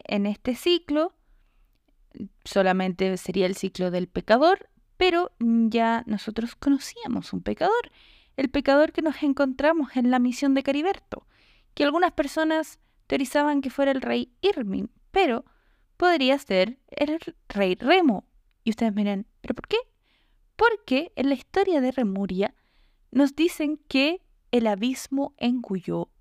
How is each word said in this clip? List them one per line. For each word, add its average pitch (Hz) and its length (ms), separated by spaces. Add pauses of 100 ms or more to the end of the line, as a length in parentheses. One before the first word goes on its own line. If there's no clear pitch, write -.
en 202 200
este 208 300
ciclo 330 600 (1300)
solamente 185 760
sería 185 280
el 185 100
ciclo 180 360
del 180 160
pecador, 294 600 (280)
pero 359 420
ya 233 640
nosotros 220 500
conocíamos 277 800
un 180 80
pecador, 392 500 (460)
el 269 120
pecador 285 420
que 339 100
nos 311 220
encontramos 277 720
en 247 160
la 254 80
misión 254 340
de 269 100
Cariberto, 302 640 (460)
que 285 100
algunas 320 280
personas 320 680 (280)
teorizaban 285 540
que 254 80
fuera 277 220
el 269 100
rey 240 400
Irmin, 202 480 (220)
pero 277 340 (520)
podría 285 400
ser 196 420 (100)
el 302 300 (300)
rey 190 260
Remo. 277 500 (380)
Y 226 80
ustedes 220 220
miran, 202 340 (140)
¿pero 254 140
por - 120
qué? 427 100 (800)
Porque 403 600
en 277 140
la 277 60
historia 370 460
de 254 100
Remuria 196 640 (560)
nos 277 240
dicen 311 420 (100)
que 294 340 (300)
el 233 160
abismo 254 680
engulló 190 720 (120)